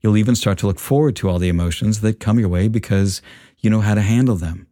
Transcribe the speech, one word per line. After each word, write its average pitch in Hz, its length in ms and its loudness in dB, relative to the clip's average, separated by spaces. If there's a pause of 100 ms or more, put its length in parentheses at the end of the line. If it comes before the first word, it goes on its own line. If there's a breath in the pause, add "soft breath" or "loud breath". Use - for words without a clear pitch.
You'll 107 160 2
even 110 180 2
start 101 240 0
to - 80 -2
look 98 120 -2
forward 139 380 0
to 98 120 -4
all 90 100 0
the 90 120 0
emotions 87 500 -2
that 110 200 -2
come 113 200 0
your 104 80 0
way 90 200 0
because 98 520 -2 (380 loud breath)
you 117 100 0
know 110 140 2
how 104 120 2
to 104 60 0
handle 113 360 2
them 85 360 -8